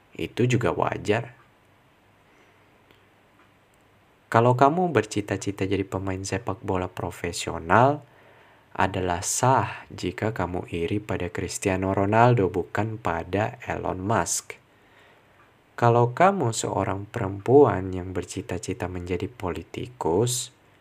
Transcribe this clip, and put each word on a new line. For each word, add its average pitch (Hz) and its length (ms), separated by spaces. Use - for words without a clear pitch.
itu - 320
juga 123 320
wajar. 104 640
Kalau 120 240
kamu 151 400
bercita-cita 101 720
jadi 95 160
pemain 95 380
sepak 95 420
bola 95 240
profesional, 90 1160
adalah 92 560
sah - 640
jika 101 400
kamu 90 400
iri 90 320
pada 90 320
Cristiano 95 560
Ronaldo, 104 560
bukan 107 540
pada 90 680
Elon 87 320
Musk. 95 560
Kalau 120 400
kamu 170 400
seorang 98 540
perempuan 101 840
yang 92 240
bercita-cita - 720
menjadi 90 400
politikus, 85 1300